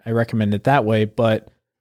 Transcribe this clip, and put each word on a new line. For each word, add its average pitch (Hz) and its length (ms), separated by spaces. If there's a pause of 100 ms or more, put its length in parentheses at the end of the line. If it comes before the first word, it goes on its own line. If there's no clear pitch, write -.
I 117 60
recommend 113 440
it 101 100
that 135 200
way. 110 200
But 110 440 (320)